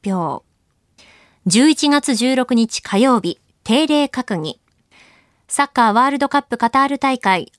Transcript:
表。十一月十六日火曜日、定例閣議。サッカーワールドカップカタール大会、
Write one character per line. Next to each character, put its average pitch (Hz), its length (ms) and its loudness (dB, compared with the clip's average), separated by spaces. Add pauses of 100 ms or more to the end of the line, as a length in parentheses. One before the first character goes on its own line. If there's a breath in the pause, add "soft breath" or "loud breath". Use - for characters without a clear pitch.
表。 170 380 -4 (1000 soft breath)
十 233 220 4
一 302 220 2
月 285 240 0
十 247 200 0
六 254 200 -2
日 233 260 0
火 - 180 -4
曜 247 220 4
日、 170 180 -6 (260)
定 285 220 0
例 294 180 0
閣 226 360 -6
議。 156 180 -10 (880 soft breath)
サ - 180 -2
ッ - 80 -8
カ 233 180 4
ー 202 40 0
ワ 247 120 4
ー 285 40 2
ル 277 80 -4
ド 277 100 0
カ 285 100 0
ッ 277 60 0
プ 233 120 -8
カ 233 140 0
タ 269 140 2
ー 277 40 -2
ル 277 100 -4
大 262 200 -2
会、 190 400 -2